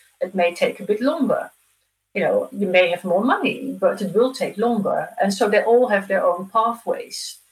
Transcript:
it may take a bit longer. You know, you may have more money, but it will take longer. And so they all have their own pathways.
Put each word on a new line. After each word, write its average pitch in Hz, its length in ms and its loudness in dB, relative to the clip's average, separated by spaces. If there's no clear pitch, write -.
it 190 120 -6
may 175 220 2
take - 240 -2
a 196 60 -12
bit 208 160 -2
longer. 269 500 0
You 196 80 -2
know, - 300 0
you 202 160 -2
may 180 220 4
have 175 140 -4
more 185 200 2
money, 320 560 -2
but 196 200 2
it 170 140 -4
will 247 180 4
take - 240 -6
longer. 214 520 0
And 196 140 2
so 214 140 0
they 208 160 2
all 240 240 4
have 196 180 0
their 190 180 0
own 185 240 0
pathways. 220 880 -4